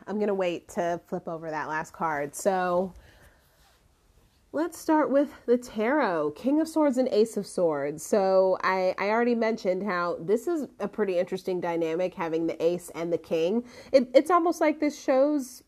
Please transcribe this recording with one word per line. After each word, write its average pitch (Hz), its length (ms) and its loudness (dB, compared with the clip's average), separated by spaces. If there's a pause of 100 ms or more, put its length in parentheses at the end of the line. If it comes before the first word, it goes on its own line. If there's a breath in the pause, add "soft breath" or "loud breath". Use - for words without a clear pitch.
I'm 202 120 -4
gonna 208 140 0
wait 180 360 -2
to 175 360 -4
flip 180 220 -10
over 165 240 -10
that 151 160 -6
last 156 240 -6
card. 147 420 -4
So 180 600 0 (1600 soft breath)
let's 339 260 -4
start 311 300 2
with 277 240 2 (140)
the 240 100 4
tarot, 214 760 0
King 285 300 0
of 320 80 -2
Swords 294 280 2
and 254 120 0
Ace 220 260 2
of 202 100 -4
Swords. 151 560 -2
So 190 600 4
I, 185 340 0
I 196 120 -2
already 240 260 2
mentioned 220 480 0
how 175 380 -2
this 202 260 0
is 320 220 -2 (100)
a 202 80 -4
pretty 196 320 -2
interesting 180 400 -2
dynamic, 170 540 -2
having 165 340 -2
the 156 160 -4
ace 175 320 0
and 170 160 -4
the 165 60 0
king. 170 480 -2 (260 loud breath)
It, 262 220 4
it's 302 180 6
almost 339 300 2
like 311 180 2
this 294 180 -2
shows 277 720 0